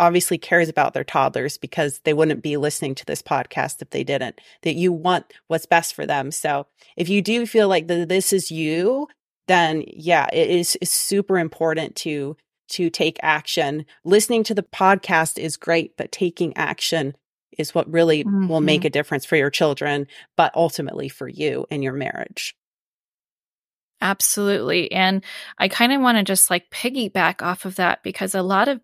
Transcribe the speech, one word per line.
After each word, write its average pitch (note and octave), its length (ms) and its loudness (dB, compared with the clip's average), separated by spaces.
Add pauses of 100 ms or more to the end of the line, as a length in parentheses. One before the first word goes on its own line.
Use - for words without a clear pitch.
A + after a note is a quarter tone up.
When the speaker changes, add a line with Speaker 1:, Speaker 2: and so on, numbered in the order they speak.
Speaker 1:
obviously F3 360 4
cares E3+ 320 2
about D3+ 260 0
their C3 100 -4
toddlers, C3+ 540 0
because D3 420 -6
they D#3 120 0
wouldn't D#3 300 2
be D3 140 -2
listening C#3+ 400 -2
to - 100 -16
this D3+ 160 -6
podcast - 580 -4
if C#3 100 -16
they C3+ 120 -4
didn't, C3 380 -4 (220)
that E3 120 -2
you F3+ 180 0
want E3+ 400 -2 (140)
what's D#3+ 180 -2
best E3+ 300 2
for D3 100 -8
them. C#3+ 280 -4
So C#3+ 340 -4 (300)
if E3+ 120 -4
you G3+ 140 2
do A#3 240 -2
feel G#3+ 220 4
like E3+ 180 2
that F3 220 0
this F#3+ 240 0
is F#3+ 180 0
you, E3+ 560 -2 (400)
then E3 400 2
yeah, D#3+ 460 0
it D#3+ 180 2
is, F3 320 0
it's - 80 -4
super G3 480 0
important D#3+ 580 -2
to, D3 400 -6 (340)
to E3+ 200 -2
take D#3+ 320 -2
action. D3+ 640 0 (180)
Listening A3 400 4
to A3 100 -4
the G3 100 -2
podcast F#3 720 2
is D#3 180 -6
great, E3 400 -2
but - 140 -8
taking F3 460 -4
action D3 580 -2 (440)
is D3+ 160 -4
what D#3+ 160 0
really D#3+ 340 4
will F#3+ 360 0
make D3+ 200 4
Speaker 2:
Mm-hmm. F#3 60 0
Speaker 1:
a D3 40 0
difference D3 340 -2
for - 120 0
your C#3+ 140 2
children, C#3+ 560 0 (300)
but - 180 4
ultimately C#3+ 540 -2
for C3 200 -14
you C3+ 420 -4
and D3 120 -4
your C3 100 -4
marriage. - 640 -8 (1500)
Speaker 2:
Absolutely. F#3+ 880 0
And F#3+ 340 2 (340)
I G3 100 2
kinda B3+ 320 2
wanna A#3 240 4
just, F#3 260 2
like, F3 200 -2
piggyback G3 720 -2
off F3+ 240 -4
of F#3+ 120 -8
that - 260 0
because F#3+ 320 -6
a F#3+ 80 0
lot F#3+ 240 2
of C4+ 180 -2